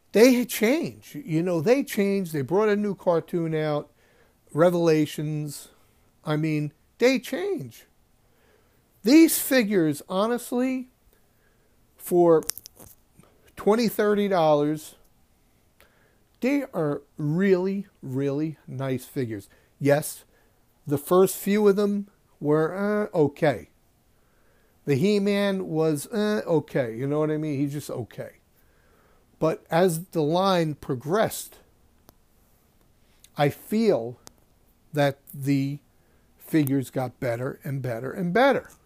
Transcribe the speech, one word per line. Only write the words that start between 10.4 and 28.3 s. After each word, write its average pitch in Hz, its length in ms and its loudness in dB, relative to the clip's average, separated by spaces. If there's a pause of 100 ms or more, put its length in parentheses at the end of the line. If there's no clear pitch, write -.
for 170 480 4 (1120)
twenty, 220 320 2
thirty 208 400 0
dollars, 156 680 0 (1500)
they 277 220 0 (100)
are 151 280 -2 (160)
really, 185 680 0 (140)
really 139 560 -4 (100)
nice 131 380 -6
figures. 110 440 -8 (300)
Yes, 143 440 0 (640)
the 139 120 -2
first 185 380 4
few 208 320 2
of 196 80 6
them 202 320 -2 (320)
were, 185 760 0
uh, 185 40 -4
okay. 143 520 0 (1160)
The 147 100 0
He-Man 202 720 0
was, 156 400 -2
uh, 214 400 -2
okay. 143 480 -2
You 127 120 -6
know 147 120 -2
what 156 100 0
I 156 80 -2
mean? 151 220 -4
He's 143 140 -2
just 147 160 -10
okay. 123 480 -12 (1040)